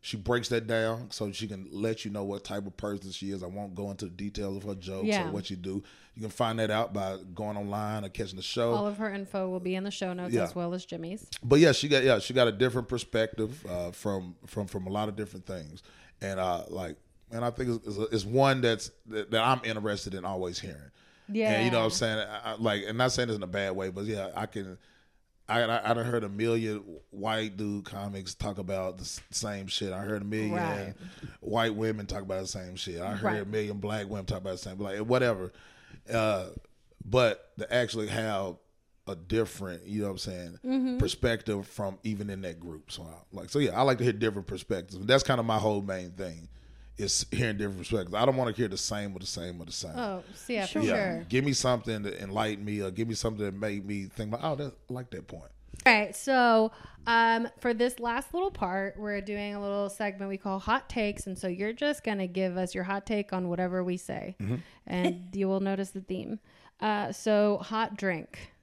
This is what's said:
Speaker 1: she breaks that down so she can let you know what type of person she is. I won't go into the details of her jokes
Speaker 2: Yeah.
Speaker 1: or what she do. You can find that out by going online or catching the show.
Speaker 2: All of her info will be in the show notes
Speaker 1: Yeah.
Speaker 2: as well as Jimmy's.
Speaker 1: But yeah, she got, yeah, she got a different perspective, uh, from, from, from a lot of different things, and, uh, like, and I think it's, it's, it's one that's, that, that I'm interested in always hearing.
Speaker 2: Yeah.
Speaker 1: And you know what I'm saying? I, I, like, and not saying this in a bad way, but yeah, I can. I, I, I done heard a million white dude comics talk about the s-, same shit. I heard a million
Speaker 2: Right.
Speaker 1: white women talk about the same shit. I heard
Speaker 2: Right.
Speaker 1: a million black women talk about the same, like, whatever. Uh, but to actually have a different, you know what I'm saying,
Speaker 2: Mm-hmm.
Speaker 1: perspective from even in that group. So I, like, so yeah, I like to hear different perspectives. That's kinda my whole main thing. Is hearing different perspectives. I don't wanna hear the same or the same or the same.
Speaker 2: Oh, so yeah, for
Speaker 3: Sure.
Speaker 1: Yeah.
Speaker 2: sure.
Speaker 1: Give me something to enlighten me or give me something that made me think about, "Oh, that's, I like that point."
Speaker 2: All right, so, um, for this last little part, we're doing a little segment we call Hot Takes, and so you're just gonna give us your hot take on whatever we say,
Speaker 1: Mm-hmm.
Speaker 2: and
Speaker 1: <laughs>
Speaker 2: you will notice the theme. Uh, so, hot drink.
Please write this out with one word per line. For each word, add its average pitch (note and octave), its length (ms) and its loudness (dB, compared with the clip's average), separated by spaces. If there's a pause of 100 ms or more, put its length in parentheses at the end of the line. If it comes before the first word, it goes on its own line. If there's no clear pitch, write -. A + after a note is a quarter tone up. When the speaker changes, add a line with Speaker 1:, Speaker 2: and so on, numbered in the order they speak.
Speaker 1:
she - 160 -8
breaks A#2 320 0
that A#2 180 0
down A2+ 440 0
so G#2 220 -4
she A2 160 -6
can F#2+ 240 -10
let A2 320 -2
you G#2 60 -4
know G2+ 140 -4
what G2+ 200 -4
type G2+ 220 -6
of F#2 100 -12
person G2 360 -6
she G2 180 -6
is. F#2+ 120 -6
I F2+ 40 -8
won't G2 280 -8
go G2+ 160 -4
into G2 160 -8
the F2 60 -8
details G2 440 -6
of G2 80 -8
her G2+ 100 -4
jokes F#2+ 320 -4
Speaker 2:
Yeah. G3 220 2
Speaker 1:
or D#3 40 -6
what G2 140 -4
she - 100 -6
do. F#2+ 260 -6 (320)
You A2 80 -12
can G#2+ 80 -6
find A2+ 280 0
that A2 120 2
out G#2+ 220 2
by F#2+ 260 -2 (160)
going G#2 220 -4
online G#2 480 -2
or G2 40 -6
catching F#2 280 -6
the F2+ 60 -10
show. A#2 320 2
Speaker 2:
All G#3 120 2
of G3+ 120 -4
her G#3+ 140 -2
info G3 360 -4
will F#3 120 -2
be F3+ 140 -2
in F#3+ 100 -2
the G3+ 60 -4
show F#3+ 220 -4
notes F3+ 220 -4
Speaker 1:
Yeah. A2+ 80 4
Speaker 2:
as - 120 -2
well F3 200 -2
as F3+ 100 -6
Jimmy's. E3+ 420 -8 (160)
Speaker 1:
But C#3 180 8
yeah, D#3+ 120 10
she C#3+ 160 2
got, C#3 160 6
yeah, B2+ 140 8
she G2+ 160 -2
got B2 140 8
a G#2+ 40 4
different A#2+ 360 4
perspective, A2+ 800 0
uh, F2+ 240 -2
from, F#2 420 -2 (120)
from, G#2 200 -2
from F#2 200 -4
a F#2 40 -4
lot G#2 180 0
of G2+ 80 -6
different G2 300 -8
things, E2+ 360 -10 (380)
and, G2 200 -4
uh, F2+ 280 2
like, F2 280 -6 (340)
and A#2 140 -4
I A#2+ 60 2
think B2 200 -2 (140)
it's, G#2 140 -6
it's, A2 140 0
it's G#2+ 120 2
one C3 360 6
that's, A2+ 300 2 (160)
that, G#2+ 240 -4
that A2 140 4
I'm B2+ 200 6
interested G#2 500 -2
in F#2 100 -6
always F#2 340 -2
hearing. C#2+ 320 -12 (400)
Speaker 2:
Yeah. G#3+ 220 2
Speaker 1:
And G#2+ 140 4
you B2 40 6
know A#2 100 6
what A2 60 6
I'm A2 40 4
saying? A2 360 0
I, A2 260 -6
I, - 20 -2
like, G#2+ 340 2
and A2 80 -4
not B2+ 160 4
saying B2 160 0
this A2 80 0
in G2+ 60 -4
a F#2 40 -4
bad G2 300 0
way, F#2+ 140 -2
but F#2+ 140 -6
yeah, G2+ 300 -2
I G#2 120 -2
can. F#2+ 320 -8 (680)
I, A#2 160 2
I, A2+ 280 2
I A#2 40 8
done A#2 120 0
heard A#2+ 180 2
a G#2 60 -4
million A2 520 2 (280)
white A2 480 -2
dude G2+ 260 -2
comics G2 500 -8
talk G#2 240 -4
about F#2 380 -2
the F#2 60 -12
s-, - 180 -8 (100)
same G2+ 360 -4
shit. F#2+ 260 -2
I F#2 80 -4
heard G2+ 220 -2
a - 20 -6
million G#2+ 300 0
Speaker 2:
Right. G2+ 400 -2 (460)
Speaker 1:
white A2+ 340 2
women G#2+ 320 0
talk G2+ 160 -6
about F#2+ 200 -2
the F#2+ 40 -6
same F#2 300 -8
shit. F2 240 -6
I F#2+ 140 -4
heard G2+ 80 -4
Speaker 2:
Right. G#2+ 200 0
Speaker 1:
a - 40 -4
million G#2 320 -2
black G#2 300 -2
women G2+ 180 -4
talk G2 120 -2
about F#2+ 140 -4
the F2+ 60 -4
same, F#2+ 200 -10
like, G2+ 220 -4
whatever. A2+ 520 4 (600)
Uh, G#2+ 340 4 (580)
but A2+ 540 4
to A2 160 -4
actually A2+ 340 2
have G2+ 480 -2 (500)
a G2 80 -6
different, F2+ 720 -2
you G#2 160 -2
know G#2 60 0
what G2 40 -2
I'm F#2 60 -6
saying, F2+ 480 -8
Speaker 2:
Mm-hmm. B3+ 320 0
Speaker 1:
perspective A2+ 680 0
from G2 380 -6
even G#2 260 -2
in F#2+ 120 -6
that E2+ 180 -6
group. E2 300 -12
So - 120 -10
I, E2 120 -14 (180)
like, F#2 180 -10
so C#3+ 80 2
yeah, B2+ 200 4
I B2 40 6
like C3 160 6
to A#2+ 60 2
hear A#2+ 100 6
different G#2 340 0
perspectives. F#2 580 -4
That's C3 180 8
kinda B2 180 4
my A2+ 160 4
whole G#2 240 4
main F#2 300 -4
thing. E2+ 360 -8 (500)
Is - 320 0
hearing A2 280 2
different G2+ 200 -2
perspectives. F2 340 -2
I G#2 140 4
don't C3+ 80 6
wanna B2+ 160 2
hear A2 160 0
the G2 100 -4
same G2+ 380 -4
or F2+ 60 -8
the - 60 -10
same F2 360 -6
or - 20 -10
the D#2+ 60 -14
same. E2 260 -8
Speaker 2:
Oh, G3 280 -4 (100)
so - 180 -10
yeah, G#3+ 140 -2
for - 60 -8
Speaker 3:
Sure. D#4 100 2
Speaker 1:
Yeah. G3 360 2
Speaker 2:
sure. E3+ 100 -8
Speaker 1:
Give C3 160 4
me C#3+ 80 2
something A#2 500 2
to G2+ 180 -4
enlighten G#2 440 -2
me G#2 180 -2
or F#2+ 80 -2
give A2 160 -2
me A2+ 80 -2
something G#2+ 300 -2
that G2 100 -2
made G2+ 320 -4
me G2+ 200 -4
think G#2+ 280 -6
about, B2 80 -4
"Oh, D#3 140 0
that's, C#3 180 -6 (160)
I - 20 -6
like B2 180 -8
that - 180 -12
point." - 160 -14 (420)
Speaker 2:
All B3 60 10
right, G#3 240 4
so, A#3 560 6 (340)
um, A3+ 420 6 (120)
for A#3+ 120 2
this A#3+ 280 0
last A#3 340 -4
little F#4 160 2
part, G3 480 -2
we're G#3 220 -2
doing G#3 340 -4
a G3+ 60 -6
little G3+ 280 0
segment G3 400 -4
we G3 100 -4
call F#3+ 200 -2
Hot A#3 300 0
Takes, G#3 400 -2
and F#3 100 -6
so - 80 -4
you're F#3+ 260 -2
just D4 300 0
gonna G3+ 240 0
give F3+ 300 0
us F#3 180 -2
your F#3+ 80 -2
hot G3 240 -4
take G#3 260 0
on F#3 160 0
whatever F3+ 360 0
we F3+ 120 0
say, - 440 -8
Speaker 1:
Mm-hmm. G#2 160 0 (320)
Speaker 2:
and F3+ 420 0
Speaker 1:
<laughs> - 60 -16
Speaker 2:
you G3 100 2
will F#3+ 140 2
notice G3 300 -2
the F#3+ 100 -10
theme. F#3+ 400 -6 (400)
Uh, G#3 320 0
so, G#3 500 6
hot A3 340 -2
drink. - 540 -4 (120)